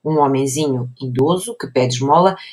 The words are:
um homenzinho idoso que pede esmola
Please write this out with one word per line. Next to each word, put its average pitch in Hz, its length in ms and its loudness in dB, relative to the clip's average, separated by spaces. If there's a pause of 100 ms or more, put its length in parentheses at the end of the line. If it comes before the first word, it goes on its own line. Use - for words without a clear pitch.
um 156 120 2
homenzinho 135 800 0
idoso 151 580 -2
que - 60 -8
pede 127 300 -2
esmola 160 420 2 (140)